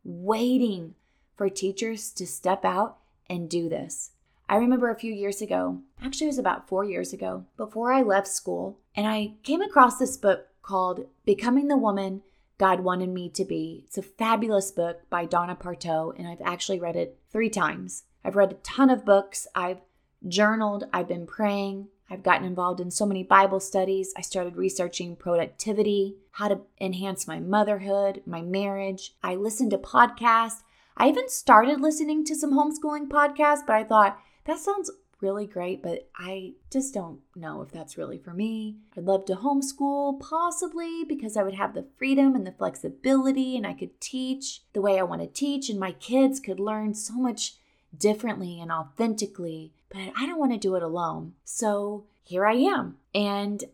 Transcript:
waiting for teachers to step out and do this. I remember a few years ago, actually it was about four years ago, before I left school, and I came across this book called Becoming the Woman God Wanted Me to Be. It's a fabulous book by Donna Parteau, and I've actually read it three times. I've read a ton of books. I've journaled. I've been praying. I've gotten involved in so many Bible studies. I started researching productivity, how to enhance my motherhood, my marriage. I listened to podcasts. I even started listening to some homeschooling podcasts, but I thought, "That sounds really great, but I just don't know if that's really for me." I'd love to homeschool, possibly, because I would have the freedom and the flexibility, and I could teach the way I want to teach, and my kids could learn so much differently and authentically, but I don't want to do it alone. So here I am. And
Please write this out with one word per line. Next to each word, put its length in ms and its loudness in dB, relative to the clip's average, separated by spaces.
waiting 880 0
for 100 0
teachers 640 -4
to 160 -10
step 400 -2
out 320 0
and 180 -6
do 220 -2
this. 400 -8
I 60 4
remember 320 4
a 100 -4
few 140 -6
years 300 -4
ago, 380 -2
actually 240 -4
it 40 2
was 80 -4
about 300 -2
four 140 0
years 300 -4
ago, 320 -8
before 340 -2
I 80 6
left 280 4
school, 500 -6
and 100 0
I 360 -2
came 180 0
across 380 6
this 180 0
book 300 2
called 440 -2
Becoming 420 4
the 80 4
Woman 460 0
God 240 4
Wanted 300 0
Me 180 -6
to 160 -4
Be. 420 -6
It's 120 -12
a 40 -6
fabulous 680 0
book 400 -4
by 160 -2
Donna 280 0
Parteau, 600 -4
and 100 -10
I've 160 -12
actually 380 -4
read 160 -4
it 220 -4
three 200 0
times. 540 -4
I've 120 -4
read 140 6
a 60 -12
ton 320 4
of 160 4
books. 500 4
I've 280 -4
journaled. 680 2
I've 140 -2
been 180 -6
praying. 640 -4
I've 120 -14
gotten 240 4
involved 340 -2
in 100 -6
so 140 0
many 180 0
Bible 380 4
studies. 560 -2
I 60 -12
started 340 -6
researching 580 -4
productivity, 1000 0
how 180 -2
to 140 0
enhance 480 -6
my 100 -8
motherhood, 840 0
my 160 -8
marriage. 840 -4
I 120 -4
listened 380 -2
to 60 2
podcasts. 840 2
I 120 6
even 200 0
started 540 6
listening 420 0
to 100 -4
some 200 0
homeschooling 540 0
podcasts, 580 4
but 100 4
I 80 2
thought, 340 6
"That 120 -2
sounds 320 -4
really 260 -2
great, 360 -6
but 340 -6
I 380 -12
just 240 -2
don't 260 -8
know 260 -12
if 100 -14
that's 280 -16
really 200 -8
for 140 -18
me." 460 -4
I'd 80 -8
love 220 2
to 80 -2
homeschool, 840 0
possibly, 840 -4
because 320 -6
I 60 2
would 140 -2
have 180 -4
the 140 -10
freedom 360 6
and 120 -2
the 60 -12
flexibility, 1040 0
and 120 -2
I 80 -6
could 260 -12
teach 600 -6
the 80 -2
way 180 4
I 40 2
want 180 -4
to 60 -8
teach, 420 -4
and 100 -2
my 140 -4
kids 480 2
could 180 -6
learn 360 -2
so 200 -10
much 420 -4
differently 640 -2
and 100 -10
authentically, 1040 -6
but 80 -14
I 80 -4
don't 140 -6
want 140 2
to 60 -2
do 180 0
it 60 0
alone. 520 -6
So 600 -4
here 240 0
I 80 4
am. 440 2
And 580 -2